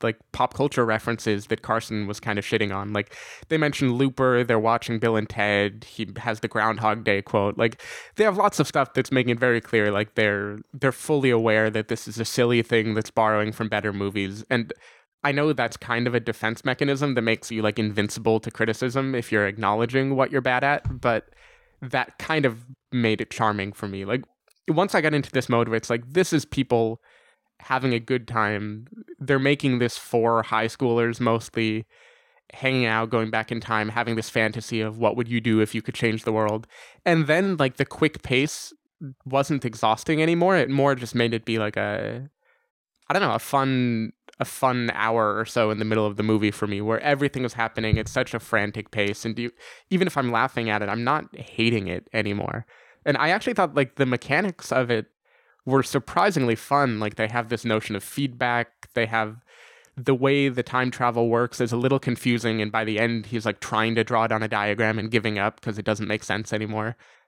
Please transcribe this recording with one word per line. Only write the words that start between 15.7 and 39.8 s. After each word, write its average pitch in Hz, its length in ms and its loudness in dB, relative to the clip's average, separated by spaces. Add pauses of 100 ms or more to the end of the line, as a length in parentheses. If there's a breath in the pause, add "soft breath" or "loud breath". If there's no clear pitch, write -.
kind 120 280 -2
of 120 80 0
a 120 60 2
defense 113 460 -4
mechanism 139 480 0
that 120 80 0
makes 113 280 -2
you, 110 120 -2
like, 107 160 0
invincible 107 640 0
to - 100 -8
criticism 127 640 -2
if 117 180 -6
you're 104 140 4
acknowledging 113 720 0
what 131 140 2
you're 135 120 0
bad 127 220 2
at, 139 360 -2
but 117 300 0 (540 soft breath)
that 127 320 -4
kind 156 300 0
of 117 180 -4 (280)
made 113 280 2
it 113 80 -6
charming 104 440 0
for 104 160 -10
me. 98 160 -8
Like, 120 180 -2 (460)
once 170 260 2
I 196 60 2
got 151 140 2
into 147 180 -2
this 131 160 0
mode 117 200 2
where 113 80 0
it's - 140 -4
like, 120 220 -4
this 180 200 0
is 151 120 2
people 113 560 0 (580 soft breath)
having 131 340 -2
a 117 60 2
good 117 300 -2
time. 107 580 -2 (320)
They're 135 220 2
making 139 400 2
this 120 180 -2
for 117 460 2
high 110 220 0
schoolers 117 520 0
mostly, 113 680 -2 (680 soft breath)
hanging 127 340 0
out, 113 240 0
going 113 200 0
back 110 200 -2
in 120 100 -4
time, 110 280 -2
having 113 260 -2
this 110 160 -4
fantasy 110 500 -2
of 110 180 -6
what 113 180 2
would 120 100 -2
you 117 140 -2
do 110 200 4
if 107 140 2
you 110 80 -4
could - 140 -8
change 110 260 0
the 113 100 -2
world. 110 360 -2 (360 loud breath)
And 160 220 4
then, 180 300 2
like, 135 220 0
the 139 60 0
quick - 380 -2
pace - 500 -2 (520)
wasn't 135 400 0
exhausting 117 580 2